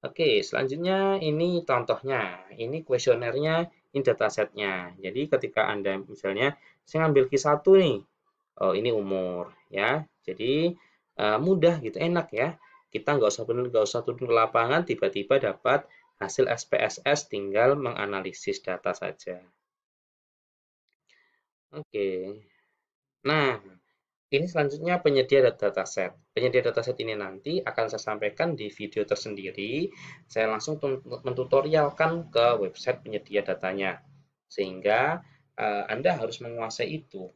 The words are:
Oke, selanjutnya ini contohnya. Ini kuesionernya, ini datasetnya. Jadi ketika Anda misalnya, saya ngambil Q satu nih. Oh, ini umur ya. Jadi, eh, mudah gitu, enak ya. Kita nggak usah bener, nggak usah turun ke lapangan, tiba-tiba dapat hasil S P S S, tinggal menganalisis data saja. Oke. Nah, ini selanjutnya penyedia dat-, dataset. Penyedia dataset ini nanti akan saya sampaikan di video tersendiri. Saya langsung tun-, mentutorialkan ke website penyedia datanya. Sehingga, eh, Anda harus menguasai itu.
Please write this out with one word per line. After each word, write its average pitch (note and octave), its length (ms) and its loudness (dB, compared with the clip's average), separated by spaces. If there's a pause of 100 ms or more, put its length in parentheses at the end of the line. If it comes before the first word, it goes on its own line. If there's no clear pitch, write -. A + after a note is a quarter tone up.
Oke, C3 400 2
selanjutnya F#3 760 0
ini E3 480 0
contohnya. A#2 840 -2
Ini C3+ 340 -8
kuesionernya, D3 800 0 (240)
ini C#3 120 -2
datasetnya. G2+ 960 -2
Jadi G#2+ 280 -6
ketika - 400 0
Anda G2 320 -2
misalnya, G#2 560 -2 (320)
saya D#3+ 200 0
ngambil C#3 200 6
Q C3 80 -6
satu D3 400 6
nih. C#3+ 280 4 (600)
Oh, F#2+ 80 4
ini A2 220 2
umur F#2 580 -2 (160)
ya. B2 380 0 (180)
Jadi, C3+ 520 -2 (420)
eh, G#2+ 240 2
mudah E3+ 420 4
gitu, A2 160 -6
enak E3+ 320 0
ya. C#3 240 -2 (380)
Kita C#3+ 240 0
nggak G#2+ 160 4
usah A2 160 -8
bener, B2 240 -2
nggak G#2+ 160 2
usah A#2 160 -4
turun B2 240 -6
ke A#2 80 4
lapangan, A#2 480 2
tiba-tiba A2+ 560 0
dapat A#2 480 0 (320)
hasil G#2 240 2
S - 240 -4
P - 80 2
S - 240 -2
S, D3 240 0
tinggal G#2 480 2
menganalisis G2+ 880 -4
data F2+ 320 -4
saja. F2+ 480 -8 (2250)
Oke. G2+ 640 -4 (880)
Nah, C#3 320 2 (720)
ini C#3+ 160 0
selanjutnya E3 560 -2
penyedia C3+ 400 6
dat-, A#2+ 160 4
dataset. F#2+ 560 -2 (240)
Penyedia A#2+ 320 2
dataset A#2 320 -2
ini A2+ 160 -4
nanti G2+ 480 -6
akan A2+ 240 -2
saya G#2+ 240 -6
sampaikan G#2+ 400 -2
di G#2+ 160 -8
video G#2 400 -6
tersendiri. G#2 800 -4 (400)
Saya A2 240 0
langsung D3 240 -4
tun-, C3+ 240 -4
mentutorialkan C#3+ 1300 0
ke A#2 320 4
website G2 400 -4
penyedia G#2 400 -4
datanya. F#2+ 640 -4 (400)
Sehingga, G2+ 720 0 (400)
eh, G#2 320 -2
Anda C3+ 240 0
harus A2+ 320 -4
menguasai A#2 480 -6
itu. G2 320 -12 (100)